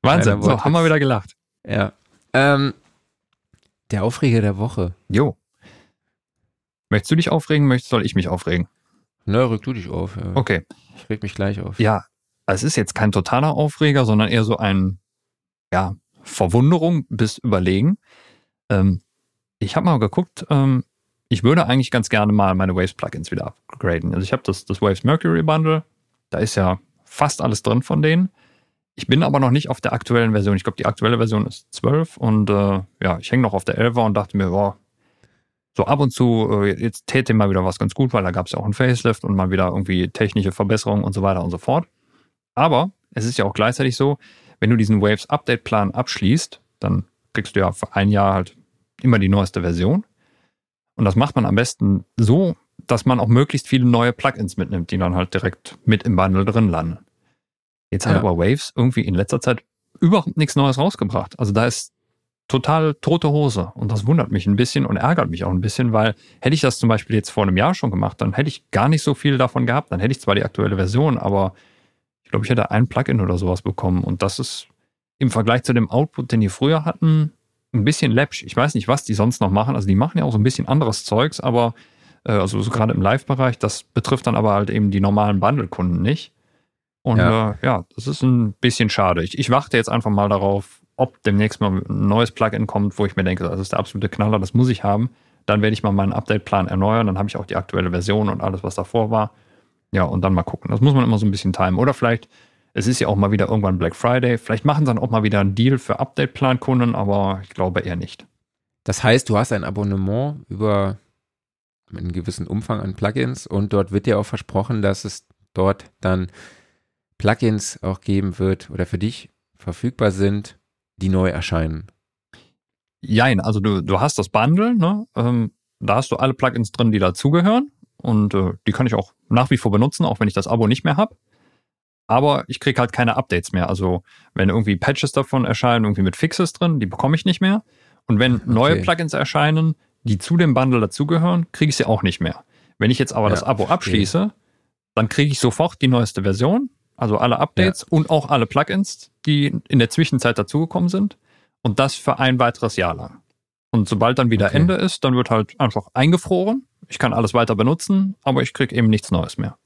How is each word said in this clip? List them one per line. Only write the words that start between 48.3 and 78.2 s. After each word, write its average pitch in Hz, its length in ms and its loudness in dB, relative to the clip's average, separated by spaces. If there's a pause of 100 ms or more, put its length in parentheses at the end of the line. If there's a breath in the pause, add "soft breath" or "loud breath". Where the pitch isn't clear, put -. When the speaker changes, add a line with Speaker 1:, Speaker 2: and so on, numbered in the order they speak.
Speaker 1:
halt 92 220 -4 (460)
immer 117 180 4
die 98 80 2
neueste 95 340 2
Version. 90 440 0 (920)
Und - 80 0
das 98 140 2
macht 139 180 2
man 117 100 2
am 98 100 0
besten 101 500 0 (100)
so, 147 400 2 (320)
dass 117 180 0
man 127 140 2
auch 104 80 0
möglichst 131 400 2
viele 131 180 2
neue 120 280 4
Plugins 113 420 -2
mitnimmt, 92 360 -4
die 95 60 -2
dann 90 180 0
halt 90 180 -2
direkt - 520 -6
mit 107 180 2
im 113 120 0
Bundle 95 300 2
drin 110 240 2
landen. 82 300 -4 (920)
Jetzt 98 140 -4
hat 107 80 2
Speaker 2:
Ja. 98 60 2
Speaker 1:
aber 92 180 0
Waves 104 400 0
irgendwie 123 240 2
in 107 120 -2
letzter 104 280 0
Zeit 123 200 -2 (380)
überhaupt 175 380 2
nichts 151 180 -2
Neues 139 220 2
rausgebracht. 117 600 -2
Also 104 140 -2
da 110 140 2
ist - 260 -6 (560)
total 151 480 0
tote 160 340 0
Hose 131 460 0
und 107 160 -4
das 104 140 -4
wundert 147 260 2
mich 87 160 -2
ein 101 80 2
bisschen 123 300 0
und 101 120 -2
ärgert 156 320 0
mich 85 140 -6
auch 92 80 -2
ein 90 100 0
bisschen, 110 320 -2
weil 110 220 2 (260 soft breath)
hätte 135 120 2
ich 156 80 0
das 131 180 2
zum 120 100 0
Beispiel 110 260 0
jetzt 104 160 0
vor 104 120 0
einem 95 140 2
Jahr 139 160 4
schon 127 180 -4
gemacht, 101 300 -4
dann 107 120 -2
hätte 143 160 0
ich - 220 -14
gar 104 160 2
nicht 156 160 2
so 143 120 0
viel 143 220 0
davon 127 280 0
gehabt. 123 260 -2
Dann 92 80 -4
hätte 110 120 0
ich 135 100 -6
zwar 98 140 2
die 101 80 2
aktuelle 101 340 -2
Version, 117 400 2
aber 98 360 -2 (720 soft breath)
ich - 80 -12
glaub, 110 120 -2
ich 104 60 -8
hätte 123 220 0
ein 120 160 2
Plugin 127 340 0
oder 92 160 0
sowas 90 240 -2
bekommen 92 420 -2
und 90 180 -4
das 98 180 -2
ist - 280 -10 (500)
im 117 140 0
Vergleich 113 320 2
zu 131 100 0
dem 117 160 2
Output, 123 420 -2
den 113 100 2
die 101 80 2
früher 151 360 -2
hatten, 156 460 0 (420)
ein 110 120 0
bisschen 143 260 0
läppsch. 131 320 -2